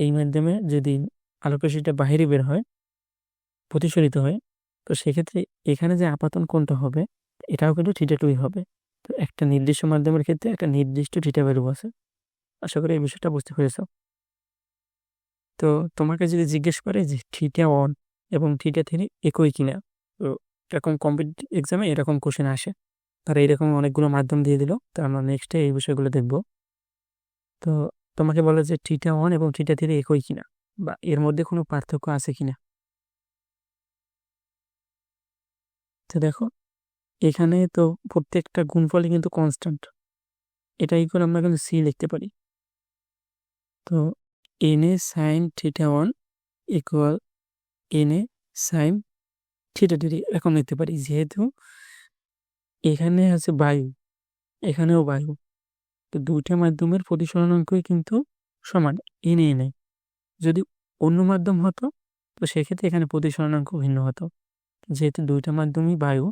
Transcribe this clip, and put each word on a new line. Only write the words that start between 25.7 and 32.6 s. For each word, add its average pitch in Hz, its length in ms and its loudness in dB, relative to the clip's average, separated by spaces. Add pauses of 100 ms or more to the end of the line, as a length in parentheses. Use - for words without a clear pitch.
বিষয়গুলো 135 380 -2
দেখব। 123 160 0 (1300)
তো 160 80 -2 (480)
তোমাকে 156 300 2
বলে 160 200 6
যে 165 60 0 (120)
theta 160 240 -2 (140)
one 175 140 2
এবং 156 180 2
theta 156 220 0
three 156 240 0
একই 147 240 2
কিনা - 180 -10 (340)
বা 156 140 -6 (180)
এর 147 140 0
মধ্যে 151 260 0
কোনো 170 200 -2
পার্থক্য 143 360 -6 (120)
আছে 147 200 -8
কিনা। 135 160 -4 (3500)